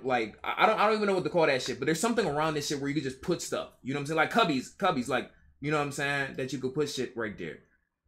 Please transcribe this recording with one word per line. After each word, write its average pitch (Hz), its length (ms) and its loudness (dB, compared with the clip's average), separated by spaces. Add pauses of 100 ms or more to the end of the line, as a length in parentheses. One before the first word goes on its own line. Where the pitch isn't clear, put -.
Like, 120 400 0
I, 131 200 0
I - 20 8
don't, 208 140 6
I 202 80 6
don't 220 80 4
even 208 120 0
know 202 60 4
what 175 100 0
to 147 60 -2
call 165 160 4
that 135 160 2
shit, 117 180 -4
but 135 60 -2
there's 165 140 2
something 226 260 2
around 151 300 0
this 147 120 -4
shit 147 120 -2
where 143 100 -4
you 143 60 0
can 151 80 -2
just 131 180 -8
put 170 200 -2
stuff. - 280 -6 (120)
You 127 120 -6
know 143 60 -2
what - 20 -4
I'm 139 60 -6
saying? 160 100 -2
Like 151 140 2
cubbies, 165 440 2
cubbies, 151 320 0
like, 123 240 -2 (280)
you 147 120 -4
know 156 60 2
what 147 80 2
I'm 143 60 -6
saying? 139 440 -2
That 135 180 -4
you 139 60 -4
could 127 140 -2
put 147 160 0
shit - 280 -4
right 107 200 -4
there. 80 220 -8 (480)